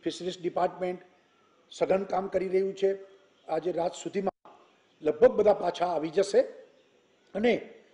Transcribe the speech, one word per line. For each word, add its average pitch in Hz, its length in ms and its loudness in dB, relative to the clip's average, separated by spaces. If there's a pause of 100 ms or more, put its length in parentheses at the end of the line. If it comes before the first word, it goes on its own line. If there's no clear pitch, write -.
ફિશરીઝ 170 380 -6
ડિપાર્ટમેન્ટ 180 580 -2 (680)
સઘન 190 340 2
કામ 190 220 -2
કરી 190 220 -2
રહ્યું 190 260 0
છે. 196 240 0 (500)
આજે 165 240 -2
રાત 165 220 -2
સુધીમાં 190 560 -6 (520)
લગભગ - 280 6
બધા 208 240 4
પાછા 175 320 -2
આવી 160 240 -2
જશે 196 300 2 (960)
અને 214 400 0 (200)